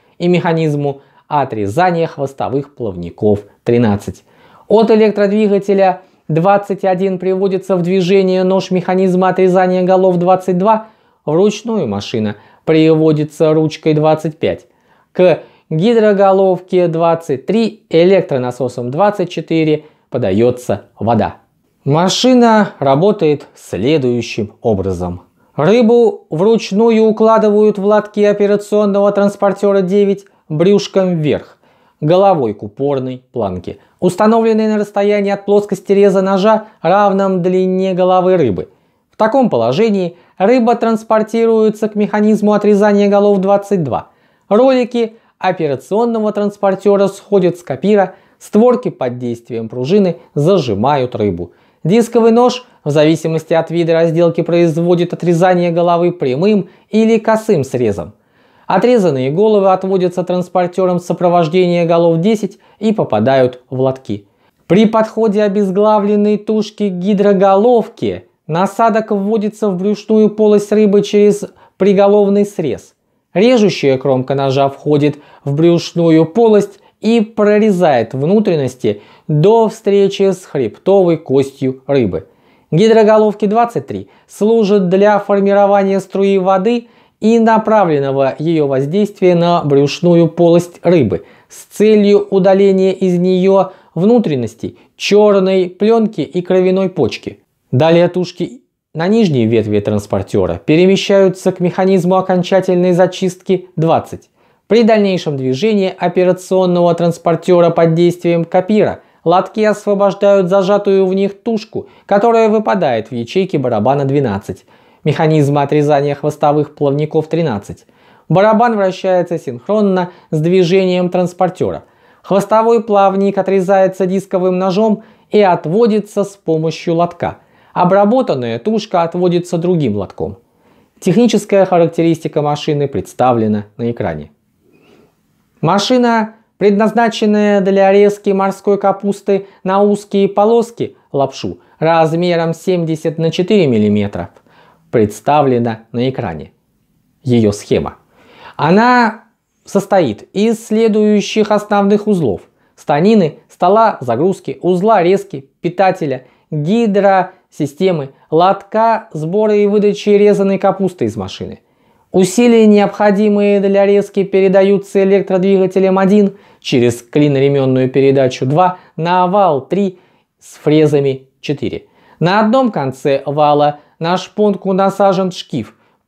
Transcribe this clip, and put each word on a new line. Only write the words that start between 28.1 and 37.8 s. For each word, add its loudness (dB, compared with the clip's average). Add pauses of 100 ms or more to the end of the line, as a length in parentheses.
операционного 0
транспортёра 0
девять -2 (240)
брюшком 0
вверх, -4 (460)
головой 2
к -14
упорной -6 (100)
планке, -8 (200)
установленной 0
на -2
расстоянии -2
от -8
плоскости -2
реза 4
ножа, 0 (160)
равном 0
длине -2